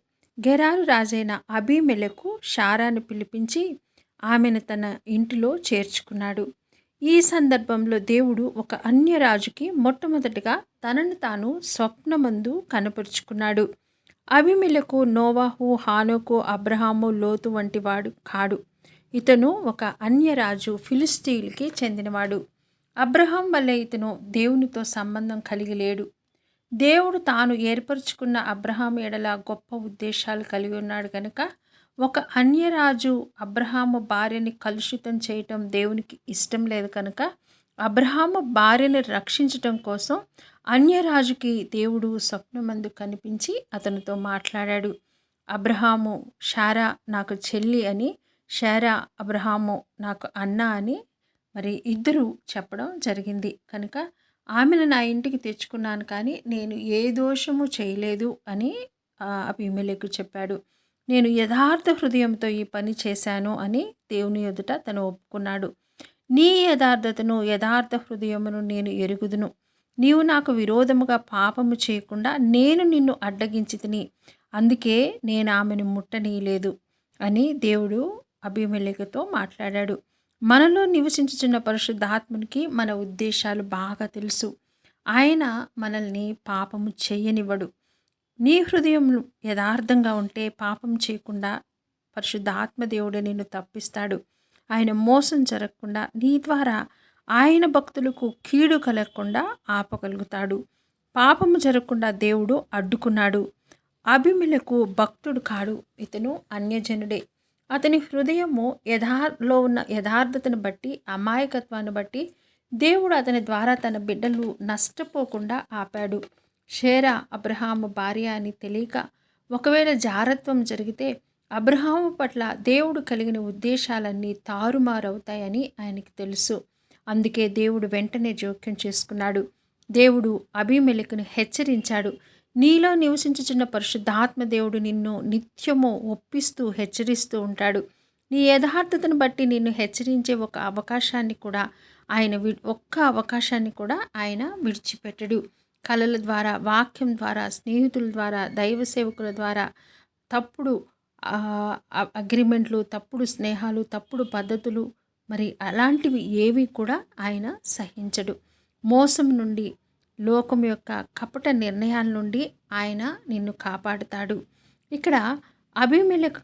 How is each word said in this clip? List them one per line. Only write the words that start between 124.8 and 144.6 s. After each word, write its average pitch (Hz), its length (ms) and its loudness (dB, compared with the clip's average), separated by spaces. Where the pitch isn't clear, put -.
ఆయనకి 202 260 -10
తెలుసు. 196 460 -2
అందుకే 220 400 2
దేవుడు 220 380 0
వెంటనే 214 460 -2
జోక్యం 202 440 -6
చేసుకున్నాడు. 202 640 -2
దేవుడు 240 500 6
అబీమెలెకును 220 720 2
హెచ్చరించాడు. 220 840 0
"నీలో 330 380 6
నివసించుచున్న 285 720 2
పరిశుద్ధాత్మ 226 800 0
దేవుడు 220 360 0
నిన్ను 214 420 -2
నిత్యము 233 800 0
ఒప్పిస్తూ 220 720 -4
హెచ్చరిస్తూ 220 680 -2
ఉంటాడు." 202 440 0
నీ 269 60 2
యథార్థతను 302 800 4
బట్టి 262 280 2
నిన్ను 233 240 2
హెచ్చరించే 240 640 0
ఒక 220 240 -4
అవకాశాన్ని 220 760 -4
కూడా 202 340 -4
ఆయన 214 260 2
వి-, 208 280 -2
ఒక్క 220 340 -6
అవకాశాన్ని 233 720 0
కూడా 262 360 -6
ఆయన 208 360 -6